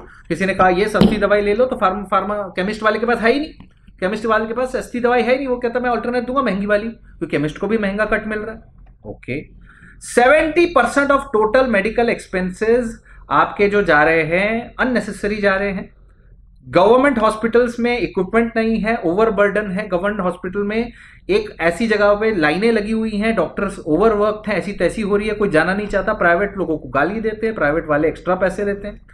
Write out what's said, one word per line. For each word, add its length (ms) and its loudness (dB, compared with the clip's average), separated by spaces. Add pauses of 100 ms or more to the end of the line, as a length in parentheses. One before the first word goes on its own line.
(280)
किसी 180 -4
ने 80 0
कहा, 160 4
"ये 200 2
सस्ती 280 4
दवाई 240 2
ले 120 0
लो।" 120 2
तो 100 -4
फार्मा, 280 -2
फार्मा 320 -2
केमिस्ट 480 -6
वाले 160 2
के 60 -2
पास 160 0
है 100 4
ही 80 2
नहीं, 100 -6 (500)
केमिस्ट 260 -4
वाले 200 0
के 80 -8
पास 220 -4
सस्ती 240 -6
दवाई 220 2
है 100 2
ही 60 2
नहीं, 100 -6
वो 100 -2
कहता, 220 -4
"मैं 100 -2
alternate 380 -2
दूंगा 140 0
महंगी 240 -2
वाली, 240 0
क्योंकि 380 -12
केमिस्ट 300 -2
को 100 -4
भी 100 0
महंगा 280 -2
कट 220 -2
मिल 120 -4
रहा 160 -10
है।" 60 -20 (440)
Okay, 400 -10 (540)
seventy 640 4
percent 440 2
of 120 4 (160)
total 380 2
medical 400 0
expenses 720 -2 (460)
आपके 380 2
जो 140 2
जा 200 4
रहे 200 2
हैं 560 -2
unnecessary 560 -2
जा 200 0
रहे 160 -2
हैं। 220 -10 (760)
गवर्नमेंट 520 4
हॉस्पिटल्स 600 0
में 200 0
equipment 580 -2
नहीं 220 0
है, 180 0
overburden 760 0
है। 160 -6
गवर्नमेंट 320 -4
हॉस्पिटल 400 -4
में 320 -4 (380)
एक 320 0
ऐसी 260 0
जगह 260 4
पे 220 0
लाइनें 360 2
लगी 200 0
हुई 200 -2
हैं, 240 0
doctors 440 -4
overworked 720 0
हैं, 60 0
ऐसी 160 -6
तैसी 280 -2
हो 160 0
रही 100 -2
है, 60 -2
कोई 160 0
जाना 240 2
नहीं 140 -4
चाहता। 260 -2
Private 440 2
लोगों 200 -2
को 120 -10
गाली 320 0
देते 240 -4
हैं, 100 -2
private 320 0
वाले 200 2
extra 280 -2
पैसे 300 -2
लेते 220 -6
हैं, 140 -16 (120)